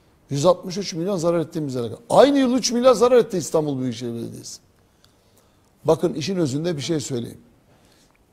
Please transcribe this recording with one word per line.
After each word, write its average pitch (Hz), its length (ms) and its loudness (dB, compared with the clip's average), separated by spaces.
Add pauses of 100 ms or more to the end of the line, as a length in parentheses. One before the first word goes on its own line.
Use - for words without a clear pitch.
(300)
Yüz 139 160 -2
altmış 180 320 2
üç 196 160 -8
milyon 180 240 -4
zarar 170 220 0
ettiğimiz 147 360 -6
alakalı. 117 240 -6 (100)
Aynı 277 300 6
yıl 254 140 2
üç 247 180 -2
milyar 240 220 4
zarar 240 240 4
etti 220 200 2
İstanbul 147 420 -2
Büyükşehir 120 340 -6
Belediyesi. 117 460 -12 (1300)
Bakın 160 280 2
işin 160 220 -6
özünde 160 420 -2
bir 139 40 -8
şey 165 180 -4
söyleyeyim. 120 420 -8 (920)